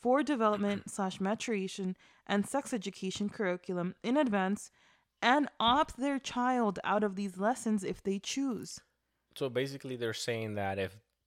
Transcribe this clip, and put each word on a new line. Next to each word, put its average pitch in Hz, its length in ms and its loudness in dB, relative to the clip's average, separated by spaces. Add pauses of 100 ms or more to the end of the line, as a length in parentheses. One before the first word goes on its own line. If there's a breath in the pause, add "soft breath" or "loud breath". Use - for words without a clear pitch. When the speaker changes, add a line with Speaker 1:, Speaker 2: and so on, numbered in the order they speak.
Speaker 1:
for 254 220 6
development 208 680 2
slash 190 300 -2
maturation 190 760 -2 (300 soft breath)
and 202 220 2
sex 277 240 -2
education 196 560 -4
curriculum 180 760 -2
in 240 140 0
advance 202 540 2 (500 soft breath)
and 262 280 4 (120)
opt 262 380 2
their 277 200 0
child 247 640 0
out 208 220 2
of 202 100 0
these 190 220 -4
lessons 214 480 0
if - 180 -6
they 196 160 0
choose. 254 640 -4 (560)
Speaker 2:
So 139 120 -2
basically, 135 480 -2
they're 117 160 -2
saying 113 440 -4
that 98 220 -2
if 95 180 -2 (300)